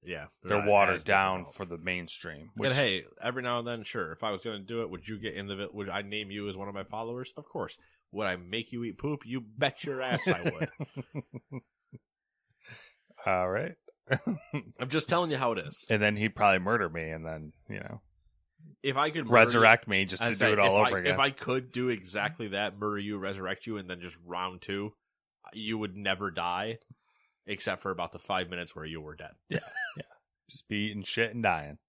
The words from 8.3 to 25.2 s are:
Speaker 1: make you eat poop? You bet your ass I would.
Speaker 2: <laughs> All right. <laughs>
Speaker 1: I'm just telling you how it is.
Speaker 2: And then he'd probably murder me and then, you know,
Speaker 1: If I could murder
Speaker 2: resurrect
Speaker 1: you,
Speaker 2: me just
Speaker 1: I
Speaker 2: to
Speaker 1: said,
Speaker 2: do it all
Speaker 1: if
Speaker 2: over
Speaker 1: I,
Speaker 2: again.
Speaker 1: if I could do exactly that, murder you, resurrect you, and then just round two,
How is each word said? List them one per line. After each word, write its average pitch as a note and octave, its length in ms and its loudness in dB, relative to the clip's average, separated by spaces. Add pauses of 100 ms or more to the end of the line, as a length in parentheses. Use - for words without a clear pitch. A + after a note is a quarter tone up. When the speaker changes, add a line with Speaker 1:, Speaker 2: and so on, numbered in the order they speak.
Speaker 1:
make F#2 360 -6
you A#2+ 120 -6
eat A2 140 -8
poop? C#3+ 260 -4
You B2 180 -4
bet B2 420 -2
your C3 180 -4
ass B2+ 240 0
I F3 160 2
would. - 1200 -6
Speaker 2:
<laughs> - 0 - (1600)
All F#2 220 4
right. C#3+ 260 -2 (360)
<laughs> - 160 0 (540)
Speaker 1:
I'm C3 80 -4
just D3+ 200 0
telling F3 220 2
you C#3+ 60 0
how B2+ 160 2
it G2+ 60 -2
is. C#3+ 300 -10
Speaker 2:
And G#2+ 140 4
then G#2 140 4
he'd G#2+ 180 0
probably G2 240 6
murder G2 300 2
me D#2+ 220 -6
and D#2+ 140 -6
then, D#2 280 -8 (160)
you D2 100 -8
know, - 220 -10 (840)
Speaker 1:
If C3+ 140 0
I D3+ 140 2
could D3+ 160 -4
murder B2 80 4
Speaker 2:
resurrect A2+ 520 10
Speaker 1:
you, A2 40 -4
Speaker 2:
me F#2+ 160 4
just F#2 160 -4
Speaker 1:
I A#2 80 2
Speaker 2:
to A2 40 0
Speaker 1:
said, G2+ 120 4
Speaker 2:
do G#2+ 80 8
it G#2 40 4
all G2 240 8
Speaker 1:
if G#2 60 8
Speaker 2:
over G2 80 2
Speaker 1:
I, F#2 40 2
Speaker 2:
again. A2 140 2
Speaker 1:
if C3+ 60 2
I C#3 100 6
could B2+ 400 -2
do B2 200 0
exactly G2+ 580 -2
that, G2 300 -2
murder G#2 200 -2
you, G2+ 200 -4
resurrect F#2+ 480 -4
you, A2 100 -4
and F#2+ 120 -8
then F2+ 120 -8
just F2 240 -12
round F2+ 380 -4
two, G2+ 320 -4 (580)